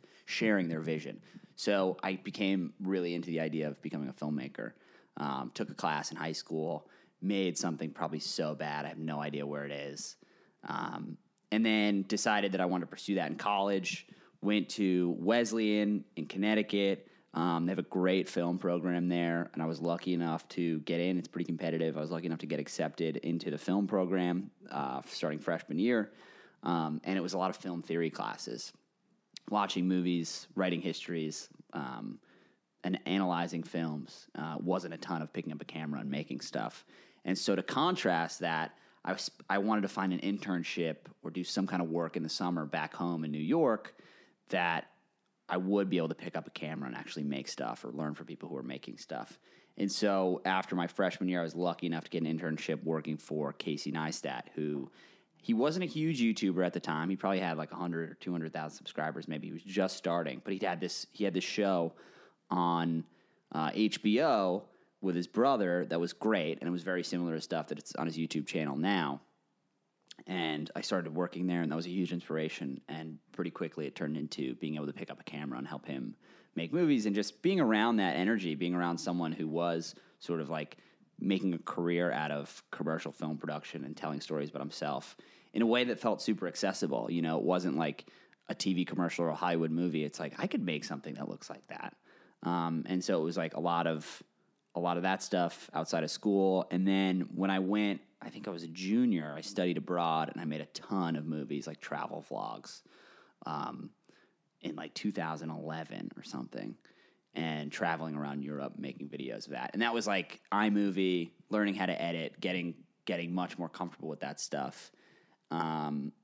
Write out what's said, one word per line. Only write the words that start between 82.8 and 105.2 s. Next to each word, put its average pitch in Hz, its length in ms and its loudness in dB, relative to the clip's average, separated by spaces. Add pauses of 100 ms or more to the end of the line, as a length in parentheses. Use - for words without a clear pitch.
film 78 260 -4
production 73 480 -6
and 76 100 -8
telling 73 260 -4
stories 76 280 -2
about 69 120 -6
himself 73 540 -4 (380)
in 107 80 2
a 117 60 6
way 120 160 6
that 120 160 -2
felt 107 200 2
super 98 280 0
accessible. 82 640 0
You 85 100 2
know, 80 160 2
it 57 60 0
wasn't 90 340 2
like 78 280 -2 (440)
a - 60 -4
T 95 180 0
V 87 120 2
commercial 87 400 0
or 80 40 2
a 76 60 0
Hollywood 82 360 2
movie. 80 320 2
It's 73 160 -6
like, 78 200 -6
I 190 80 0
could 226 160 -2
make 78 200 -2
something - 320 -8
that 69 140 -6
looks - 200 -10
like - 180 -14
that. - 280 -10 (460)
Um, 85 460 0
and 90 160 0
so 90 180 2
it - 20 2
was, 85 140 -2
like, 82 180 -2
a 76 40 -4
lot 85 260 4
of, 80 380 -2 (520)
a 87 40 -2
lot 85 180 2
of 87 60 -2
that 95 200 2
stuff - 500 0
outside 80 300 0
of 78 80 -2
school. 95 580 4
And 92 160 2
then 95 480 4
when 98 160 2
I 95 100 2
went, 101 420 2 (200)
I 113 80 -12
think - 180 -10
I 101 40 -4
was 85 100 -6
a 82 60 -8
junior, 92 680 2
I 78 40 -8
studied 87 380 0
abroad 82 540 2
and - 100 -8
I 82 40 -4
made 76 140 -2
a 76 60 -8
ton 87 500 0
of 76 100 -2
movies, 76 400 -2
like, 76 140 -10
travel - 500 -6
vlogs, 52 520 -8 (640)
um, - 420 -6 (720)
in, 82 140 -6
like, 80 180 -10
two - 180 -2
thousand 80 380 -4